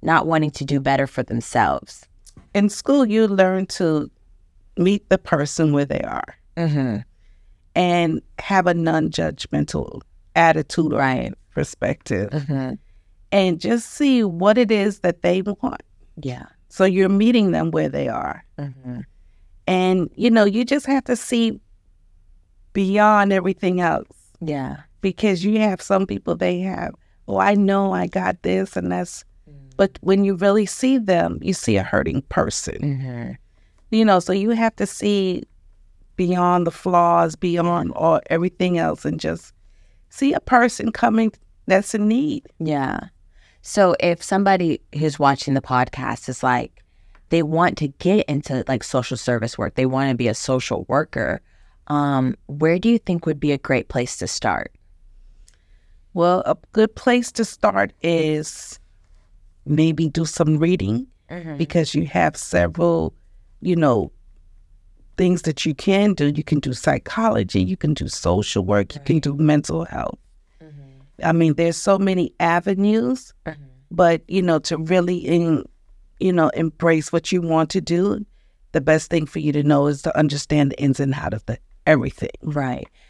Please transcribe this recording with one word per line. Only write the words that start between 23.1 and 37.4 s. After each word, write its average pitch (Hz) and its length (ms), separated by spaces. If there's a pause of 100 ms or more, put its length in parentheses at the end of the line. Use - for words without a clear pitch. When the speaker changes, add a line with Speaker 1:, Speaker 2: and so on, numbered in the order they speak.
Speaker 2:
everything 180 480
else. 165 280 (320)
Speaker 1:
Yeah. 143 380 (220)
Speaker 2:
Because 190 440
you 214 160
have 208 220
some 196 240
people, 196 280
they 180 260
have, 180 340 (340)
"Oh, 196 100
I 196 160
know 196 380
I 180 140
got 185 360
this 190 340
and 180 140
that's," 180 340 (240)
Speaker 1:
Mm. 147 60 (220)
Speaker 2:
but 190 260
when 196 220
you 196 100
really 202 320
see 262 320
them, 170 440
you 190 100
see 113 240
a 95 60
hurting - 400
person. - 580
Speaker 1:
Mm-hmm. 131 520 (580)
Speaker 2:
You 226 140
know, 196 140
so 180 140
you 202 180
have 226 260
to 196 100
see 196 560 (720)
beyond 180 500
the 165 40
flaws, 170 640
beyond 170 560